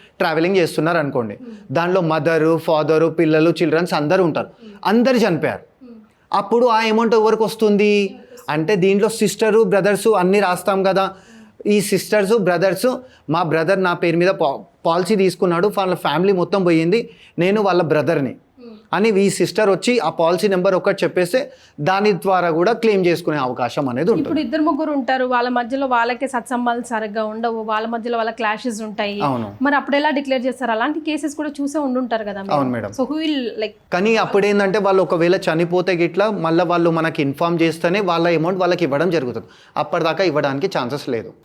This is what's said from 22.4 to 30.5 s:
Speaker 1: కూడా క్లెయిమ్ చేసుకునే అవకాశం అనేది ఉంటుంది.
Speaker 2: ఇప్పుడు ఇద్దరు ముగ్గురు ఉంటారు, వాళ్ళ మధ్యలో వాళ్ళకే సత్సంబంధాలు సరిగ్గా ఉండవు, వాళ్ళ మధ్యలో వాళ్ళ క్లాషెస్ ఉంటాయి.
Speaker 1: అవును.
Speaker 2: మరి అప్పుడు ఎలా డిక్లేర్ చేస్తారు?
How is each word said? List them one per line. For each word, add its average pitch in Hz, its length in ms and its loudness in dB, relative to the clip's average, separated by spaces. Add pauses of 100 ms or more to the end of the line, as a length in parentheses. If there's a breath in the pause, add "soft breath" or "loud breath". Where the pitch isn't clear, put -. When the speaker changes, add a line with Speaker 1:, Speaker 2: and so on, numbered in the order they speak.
Speaker 1:
కూడా 175 220 2
క్లెయిమ్ 214 340 2
చేసుకునే 160 300 0
అవకాశం 127 520 -2
అనేది 135 220 -2
ఉంటుంది. 269 180 0
Speaker 2:
ఇప్పుడు 311 120 -2
ఇద్దరు 302 220 -2
ముగ్గురు 302 300 -2
ఉంటారు, 262 320 -2
వాళ్ళ 247 240 -2
మధ్యలో 247 380 -4
వాళ్ళకే 240 400 0
సత్సంబంధాలు 240 560 -4
సరిగ్గా 220 420 -4
ఉండవు, 226 380 -6
వాళ్ళ 220 240 -4
మధ్యలో 233 300 -4
వాళ్ళ 226 140 -2
క్లాషెస్ 220 520 -4
ఉంటాయి. 208 380 -6
Speaker 1:
అవును. 220 420 -2
Speaker 2:
మరి 285 120 2
అప్పుడు 285 220 0
ఎలా 294 140 0
డిక్లేర్ 262 360 -2
చేస్తారు? 254 240 -4